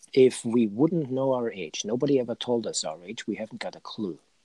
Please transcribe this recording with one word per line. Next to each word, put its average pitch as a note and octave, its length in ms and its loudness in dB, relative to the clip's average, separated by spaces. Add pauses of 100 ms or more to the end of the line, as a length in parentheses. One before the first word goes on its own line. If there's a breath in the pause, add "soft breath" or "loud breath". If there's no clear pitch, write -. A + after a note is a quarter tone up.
(120)
if B2+ 320 6
we A#2 240 4
wouldn't D3 420 0
know C3 240 0
our A#2+ 180 -2
age, E2+ 320 -8
nobody B2+ 360 2
ever A#2 160 -4
told A#2 320 -2
us - 160 -6
our E2 200 -8
age, G#2 220 -12
we G#2+ 100 -4
haven't A2 240 -10
got F#2 160 -10
a - 40 -20
clue. F#2 380 -8 (260)